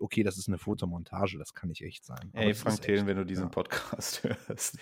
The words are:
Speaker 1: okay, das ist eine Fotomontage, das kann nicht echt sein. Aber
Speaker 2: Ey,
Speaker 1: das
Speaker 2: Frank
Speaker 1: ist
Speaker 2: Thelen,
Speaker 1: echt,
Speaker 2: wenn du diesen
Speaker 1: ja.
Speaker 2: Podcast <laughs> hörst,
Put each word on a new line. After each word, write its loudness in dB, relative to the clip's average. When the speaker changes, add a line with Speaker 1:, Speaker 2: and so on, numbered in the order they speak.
Speaker 1:
okay, 2
das 2
ist -4
eine 0
Fotomontage, -2
das -12
kann -6
nicht -6
echt -12
sein. -12
Aber 4
Speaker 2:
Ey, 8
Speaker 1:
das -2
Speaker 2:
Frank 2
Speaker 1:
ist -10
Speaker 2:
Thelen, 6
Speaker 1:
echt, -
Speaker 2:
wenn 4
du 2
diesen 0
Speaker 1:
ja. -2
Speaker 2:
Podcast -2
<laughs> -2
hörst, -4